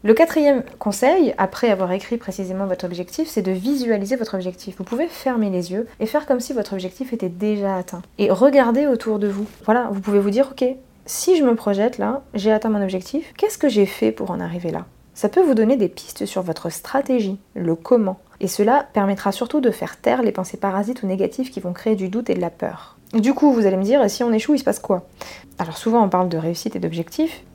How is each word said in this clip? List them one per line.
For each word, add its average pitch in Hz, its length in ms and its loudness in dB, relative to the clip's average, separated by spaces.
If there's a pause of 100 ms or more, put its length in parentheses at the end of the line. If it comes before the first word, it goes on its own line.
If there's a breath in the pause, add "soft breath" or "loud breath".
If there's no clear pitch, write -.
Le 220 100 6
quatrième 294 480 4 (160)
conseil, 269 600 2
après 190 320 0
avoir 185 200 0
écrit 196 280 -4
précisément 190 480 -6
votre 185 180 -4
objectif, 180 440 -6
c'est - 140 -2
de 185 80 0
visualiser 226 640 0
votre 226 200 -6
objectif. 185 440 -8
Vous 185 60 -8
pouvez 277 240 -2
fermer 226 420 -2
les 180 220 -4
yeux 226 160 -4 (100)
et 220 80 -2
faire 302 180 -2
comme 254 140 0
si 240 140 -8
votre 214 200 -4
objectif 190 400 -8
était 214 160 -4
déjà 196 460 -2
atteint. 180 280 -8 (140)
Et 202 140 2
regardez 254 560 4
autour 226 320 0
de 208 80 0
vous. 202 200 -4 (180)
Voilà, 233 260 2
vous 196 100 -4
pouvez 202 200 2
vous 202 100 0
dire, 269 220 2
ok, - 120 -2 (400)
si - 320 2
je 311 60 4
me 233 140 4
projette 214 420 0
là, 226 240 -4 (100)
j'ai 214 200 2
atteint 214 160 2
mon 208 120 0
objectif, 190 560 -4
qu'est-ce 415 220 -2
que 294 100 2
j'ai 208 180 4
fait 220 260 0
pour 185 180 -8
en 170 80 -4
arriver 175 320 -4
là ? 165 160 -6 (280)
Ça - 140 -2
peut 349 140 2
vous 294 120 4
donner 220 220 4
des 202 120 2
pistes - 380 -10
sur 190 160 -4
votre 165 280 -6
stratégie, 226 680 -2 (160)
le 170 180 0
comment. 190 460 2 (180)
Et 190 80 -4
cela 226 460 2
permettra 196 400 0
surtout 254 280 -2
de 240 120 2
faire - 280 -8
taire 240 220 2
les 220 80 2
pensées - 280 -8
parasites 202 440 -2
ou 196 60 -4
négatives 196 420 -2
qui - 80 -10
vont 180 140 -6
créer 220 240 0
du 190 120 -4
doute 220 220 -4
et 185 40 2
de 180 60 -2
la 170 100 -2
peur. - 480 -10 (160)
Du 226 200 4
coup, 285 180 6
vous 226 140 4
allez 190 100 4
me 190 60 0
dire, 247 220 4
et 202 40 4
si 220 140 -2
on 233 100 2
échoue, 220 220 2
il 262 60 2
se - 40 -14
passe 202 140 0
quoi ? - 300 -2 (500 loud breath)
Alors 165 180 -6
souvent, 226 280 2
on 190 40 2
parle 180 200 2
de 165 100 -2
réussite 165 380 -4
et - 20 -6
d'objectifs. 170 640 -4 (120)